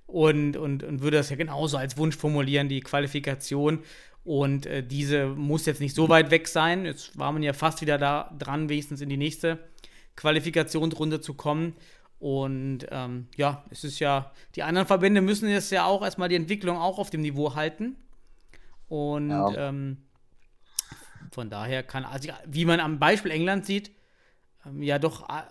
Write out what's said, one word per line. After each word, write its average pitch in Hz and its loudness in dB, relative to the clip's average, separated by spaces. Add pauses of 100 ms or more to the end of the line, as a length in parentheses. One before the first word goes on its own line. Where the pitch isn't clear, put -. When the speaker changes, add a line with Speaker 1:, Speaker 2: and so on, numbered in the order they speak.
Speaker 1:
und, 147 4
und, 139 -4
und 143 -6
würde 147 4
das 143 2
ja 139 -6
genauso 147 -2
als 131 -4
Wunsch 156 0
formulieren, 143 2
die 135 -2
Qualifikation. 143 0 (420)
Und, 139 0
äh, 135 -4
diese 143 0
muss 147 0
jetzt 143 0
nicht 139 -4
so 160 4
weit 160 8
weg 165 4
sein. 170 2
Jetzt - -10
war 139 -2
man 151 -2
ja 143 0
fast 156 0
wieder 147 2
da 143 0
dran, 151 -4
wenigstens 147 -4
in 143 -6
die 139 -2
nächste 156 -2 (560)
Qualifikationsrunde 156 0
zu 151 -10
kommen. 156 -2 (460)
Und, 135 -4
ähm, 123 -8
ja, 143 0
es - -16
ist 139 -8
ja, 139 0 (240)
die 165 -6
anderen 180 2
Verbände 196 6
müssen 208 2
jetzt 202 0
ja 175 4
auch 190 2
erstmal 180 -2
die 175 2
Entwicklung 175 0
auch 185 -2
auf 202 -4
dem 156 -4
Niveau 147 -2
halten. 165 -4 (920)
Und, 147 -2
Speaker 2:
Ja. 147 2
Speaker 1:
ähm, 139 -6 (1300)
von 117 -8
daher 117 -4
kann, 131 -8
also, 135 -10 (180)
wie 156 -2
man 170 6
am 156 -2
Beispiel 175 4
England 185 0
sieht, 202 -2 (760)
ähm, 143 -10
ja 143 0
doch 156 -2
a-, 151 -8